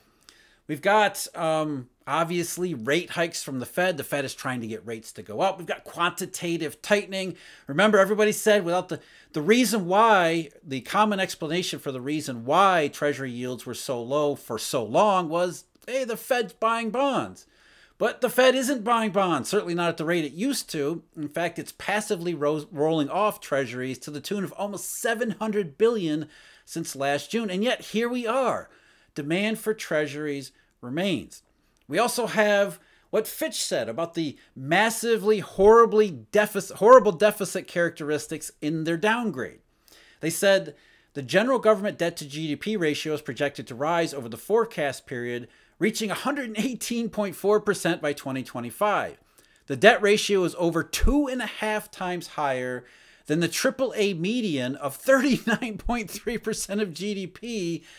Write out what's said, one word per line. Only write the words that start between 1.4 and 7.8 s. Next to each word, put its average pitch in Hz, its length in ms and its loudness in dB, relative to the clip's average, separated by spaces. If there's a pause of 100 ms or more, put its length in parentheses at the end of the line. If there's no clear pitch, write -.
obviously 170 640 -2
rate 139 380 -2
hikes 170 320 -4
from 135 160 -8
the 120 80 -6
Fed. 180 300 -2
The 135 80 -6
Fed 143 200 -4
is 131 100 -8
trying 127 260 -6
to 113 60 -8
get 107 200 -10
rates 113 260 -12
to 110 100 -16
go 107 180 -8
up. 190 180 0
We've 170 80 -12
got - 180 -8
quantitative 170 1000 -4
tightening. 190 540 -2 (300)
Remember, 196 320 4